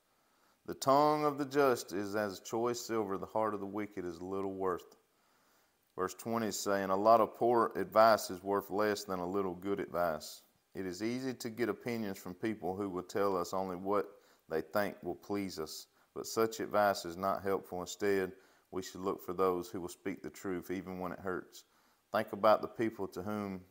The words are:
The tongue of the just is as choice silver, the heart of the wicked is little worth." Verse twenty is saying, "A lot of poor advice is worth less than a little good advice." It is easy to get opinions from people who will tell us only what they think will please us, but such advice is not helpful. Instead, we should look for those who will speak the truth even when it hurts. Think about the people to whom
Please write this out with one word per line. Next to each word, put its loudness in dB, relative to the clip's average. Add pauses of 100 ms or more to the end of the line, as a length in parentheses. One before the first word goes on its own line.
(680)
The -6
tongue 4
of 0
the -2
just 2
is -4
as -2
choice -2
silver, -2
the -8
heart 0
of -6
the -6
wicked -6
is -8
little -4
worth." -4 (960)
Verse 0
twenty -2
is -4
saying, 2
"A 4
lot 8
of 0
poor 4
advice 6
is -8
worth 0
less 0
than -4
a -2
little -2
good -2
advice." -2 (320)
It -6
is -6
easy -4
to -10
get 0
opinions -4
from -10
people -4
who -2
will -4
tell 0
us -2
only -2
what -2 (300)
they 0
think -2
will -6
please -6
us, -10 (280)
but -8
such 0
advice 2
is -8
not 0
helpful. -2
Instead, 0 (340)
we -6
should -12
look -2
for -6
those 2
who -8
will -6
speak -8
the -8
truth -6
even -6
when -6
it -10
hurts. -8 (480)
Think 0
about 6
the -4
people -4
to -8
whom -6